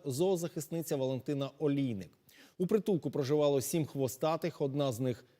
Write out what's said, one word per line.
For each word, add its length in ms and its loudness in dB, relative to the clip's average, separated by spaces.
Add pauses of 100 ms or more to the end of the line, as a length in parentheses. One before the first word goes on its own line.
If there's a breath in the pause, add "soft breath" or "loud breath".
зоозахисниця 880 -2
Валентина 540 -2 (100)
Олійник. 500 0 (480 loud breath)
У 100 0
притулку 440 2
проживало 500 4
сім 240 0
хвостатих, 760 -2
одна 300 0
з 80 -4
них — 260 -2 (140 soft breath)